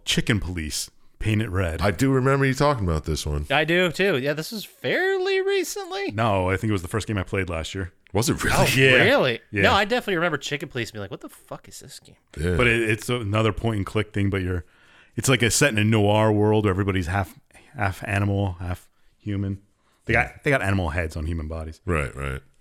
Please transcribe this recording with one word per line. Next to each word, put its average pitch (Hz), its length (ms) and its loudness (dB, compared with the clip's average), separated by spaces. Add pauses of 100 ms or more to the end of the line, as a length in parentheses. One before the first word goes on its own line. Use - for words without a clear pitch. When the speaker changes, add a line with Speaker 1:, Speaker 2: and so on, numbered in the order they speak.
Speaker 1:
Chicken - 360 0
Police, 82 500 -6 (280)
Paint 107 240 0
It 117 60 -6
Red. 87 320 -2
Speaker 2:
I 101 100 2
do 135 220 2
remember 135 320 2
you 131 100 2
talking 139 320 2
about 78 200 0
this 78 200 -4
one. 73 240 -4
Speaker 3:
I 147 140 2
do, 175 260 2
too. 185 280 0
Yeah, 143 160 -2
this 156 180 -8
was 208 120 -10
fairly 381 760 -2
recently. 392 720 -4
Speaker 1:
No, 101 380 0
I 95 60 2
think 113 120 -4
it 107 40 0
was 92 100 -2
the 90 60 -10
first 110 200 -4
game 107 100 -2
I 90 60 0
played 95 260 -2
last 80 240 -6
year. 95 180 -8 (200)
Speaker 2:
Was 113 180 0
it 98 120 -4
really? 131 160 0
Speaker 3:
Oh, 180 160 4
Speaker 1:
Yeah. 131 300 6
Speaker 3:
really? 185 360 4 (100)
Speaker 1:
Yeah. 101 140 0
Speaker 3:
No, 240 100 6
I 202 100 4
definitely 208 320 0
remember 165 220 0
Chicken 147 320 -8
Police 117 200 -6
being 104 120 -10
like, 95 80 -10
"What 147 100 -12
the 311 80 -14
fuck - 400 -16
is - 120 -18
this - 200 -20
game?" - 160 -20 (240)
Speaker 2:
Yeah. 90 160 0
Speaker 1:
But 123 100 4
it, 113 220 2
it's 110 220 -2
another 110 420 0
point 113 240 -4
and 95 100 -2
click - 280 -4
thing, 101 160 0
but 95 100 -2
you're, 90 240 -4 (500)
it's - 140 -2
like 123 140 4
a 113 80 4
set 143 220 2
in 107 60 0
a 104 60 4
noir 107 480 4
world 107 320 4
where 101 60 4
everybody's 95 380 0
half, 95 300 -4 (380)
half 98 320 -4
animal, 101 520 0
half 90 280 -8 (300)
human. 98 420 -6 (460)
They 113 80 0
got, - 280 -2
they 151 80 0
got 135 120 2
animal 95 280 0
heads 82 260 -4
on 80 100 -4
human 80 220 -4
bodies. 80 360 -12
Speaker 2:
Right, 78 320 -2
right. 67 240 -6 (200)